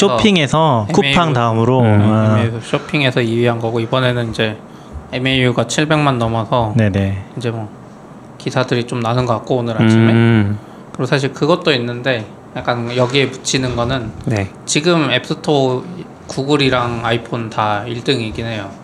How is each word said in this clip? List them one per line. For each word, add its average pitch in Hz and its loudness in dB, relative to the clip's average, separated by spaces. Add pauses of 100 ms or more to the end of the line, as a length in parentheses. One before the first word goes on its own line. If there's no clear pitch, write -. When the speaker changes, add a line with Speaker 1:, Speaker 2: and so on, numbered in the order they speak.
(180)
Speaker 1:
쇼핑에서 147 2
Speaker 2:
엠에이유. 139 2
Speaker 1:
쿠팡 170 2
다음으로. 117 2
Speaker 3:
음. 107 4
Speaker 1:
아. 107 4
Speaker 2:
엠에이유에서 117 -2
쇼핑에서 143 0
이 113 0
위 120 2
한 117 -2
거고, 117 -2
이번에는 123 0
이제 110 -2 (540)
엠에이유가 127 0
칠백만 151 0
넘어서 113 0
Speaker 1:
네네. 98 0 (140)
Speaker 2:
이제 120 -4
뭐 113 -8 (680)
기사들이 127 -2
좀 127 -6
나는 120 0
것 120 0
같고, 110 -2
오늘 117 -2
아침에. 113 6
Speaker 3:
음. 113 4 (340)
Speaker 2:
그리고 - -4
사실 135 0
그것도 160 0
있는데, 120 -2 (300)
약간 120 -4
여기에 127 2
붙이는 127 -4
거는 120 -2 (140)
Speaker 3:
네. 101 -2 (160)
Speaker 2:
지금 160 2
앱스토어 131 0 (440)
구글이랑 127 0
아이폰 117 -4
다 107 -2
일 120 -8
등이긴 117 -2
해요. 107 -8 (140)